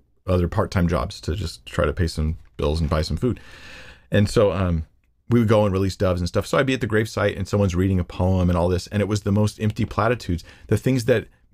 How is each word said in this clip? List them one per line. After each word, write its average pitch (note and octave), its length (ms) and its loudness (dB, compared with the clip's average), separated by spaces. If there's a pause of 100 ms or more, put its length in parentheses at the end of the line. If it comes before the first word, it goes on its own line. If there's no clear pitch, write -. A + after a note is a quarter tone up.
(280)
other F2+ 200 2
part-time F#2+ 400 0
jobs D#2+ 340 -2
to - 140 -4
just - 300 -8
try - 200 -2
to D2+ 80 0
pay E2+ 140 -2
some D#2 300 -2 (200)
bills D#2 220 0
and D#2 100 0
buy D#2 120 0
some D#2+ 160 -4
food. A#2+ 220 -2 (720)
And G#2 180 2
so, G#2 220 4
um, E2+ 340 0 (440)
we A#2 100 4
would A2+ 80 2
go G#2+ 180 4
and F#2+ 80 0
release F#2+ 220 0
doves F#2 260 0
and F2 60 -2
stuff. E2+ 180 -2
So - 120 -2
I'd C3+ 80 2
be C3 80 2
at B2 80 -2
the A#2+ 60 -4
gravesite G#2+ 500 0
and F#2 100 -6
someone's G2+ 280 0
reading F#2+ 240 2
a F2 40 0
poem F#2 460 0
and F2 80 2
all E2+ 120 2
this. F2+ 180 -2
And G#2 140 -2
it F#2+ 60 0
was G#2 140 -2
the G2+ 100 -2
most G#2 280 0
empty G#2+ 260 -2
platitudes. G#2+ 580 -2 (240)
The G#2+ 100 2
things B2+ 280 0
that A#2 220 2 (260)